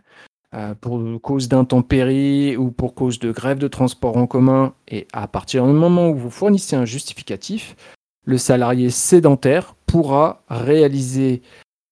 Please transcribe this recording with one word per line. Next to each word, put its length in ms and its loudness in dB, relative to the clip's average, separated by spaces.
euh, 200 -10
pour 280 -8
cause 280 -4
d'intempéries 1080 2
ou 160 -2
pour 240 -6
cause 240 -4
de 140 -4
grève 260 -4
de 80 -2
transport 480 -2
en 120 2
commun, 460 2
et 240 -10
à 160 -10
partir 400 -2
du 60 4
moment 340 4
où 80 0
vous 140 -8
fournissez 480 -2
un 80 -2
justificatif, 880 -12
le 140 -2
salarié 520 2
sédentaire 840 2
pourra 640 0
réaliser 920 0